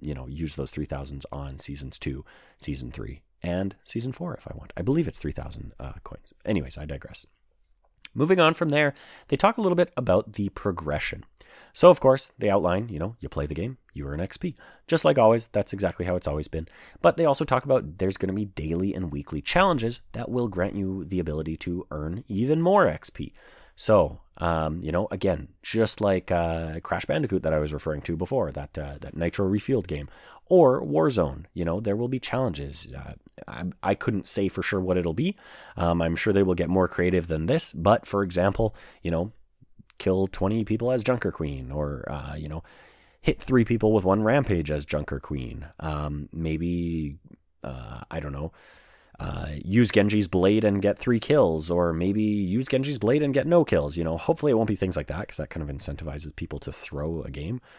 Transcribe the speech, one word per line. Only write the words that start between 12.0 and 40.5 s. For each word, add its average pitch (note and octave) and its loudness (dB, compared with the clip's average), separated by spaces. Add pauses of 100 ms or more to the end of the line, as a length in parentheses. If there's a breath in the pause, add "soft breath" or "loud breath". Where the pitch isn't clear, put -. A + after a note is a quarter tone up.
course, C3 4
they G2+ 0
outline, F#2 2
you F2 -8
know, G2+ -6
you - -10
play C#2+ -4
the D2+ -6
game, A2+ -6 (160)
you D2 -8
earn D2 -6
X - -6
P. E3+ -6 (320 loud breath)
Just E3 4
like C#3 4
always, A#2 6
that's - 0
exactly F2+ -2
how F2+ 0
it's F2+ -4
always D2+ -2
been. D#2+ -6 (360 loud breath)
But E3+ 6
they E3 2
also D3 4
talk - 2
about A2 0
there's F#2+ 0
gonna F#2+ -2
be G2+ -2
daily F2 -2
and E2+ -6
weekly C#2+ -6
challenges D3 2 (120)
that A#2 -8
will A#2+ -2
grant F#2 -2
you F#2+ -4
the F2+ -2
ability D#2 -4
to F2+ -6
earn D#2 -6
even B2+ 0
more F3+ 4
X - -4
P. - -10 (440 loud breath)
So, D#2+ 4 (180)
um, E2 0
you D2+ -4
know, F2 0
again, F2+ -2 (140)
just - 0
like, F#2+ 2
uh, E2 -2
Crash F2 -4
Bandicoot C3+ 0
that D#2 2
I D2+ 2
was D2+ -2
referring D2 -6
to E2+ -4
before, F2+ -2
that, C#2+ -12
uh, C#2+ -8
that - -14
Nitro F2 0
Refueled G#2 0
game, D2 -6 (380 loud breath)
or D3 8
Warzone, A#2 2 (100)
you F2 -2
know, E2+ 0
there G#2 -2
will A#2+ -2
be C3 -2
challenges. D2+ -4
Uh, - -14 (320)
I, - -10 (180)
I G2 2
couldn't G2+ -2
say G2 2
for F2+ -4
sure G2 -2
what F#2 2
it'll E2+ 0
be. E3 -2 (400 loud breath)
Um, E2+ 2
I'm E2 2
sure G#2 2
they G2 6
will F#2 4
get E2+ 0
more F#2 4
creative F2 0
than D#2+ -2
this, D3 0
but G2 4
for G2+ 0
example, G2 2 (280 loud breath)
you E2+ -4
know, F2 -2 (640)
kill F#2+ 2
twenty G#2 0